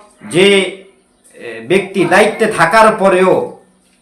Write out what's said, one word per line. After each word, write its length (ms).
যে, 300
এ, 340
ব্যক্তি 380
দায়িত্বে 420
থাকার 480
পরেও 640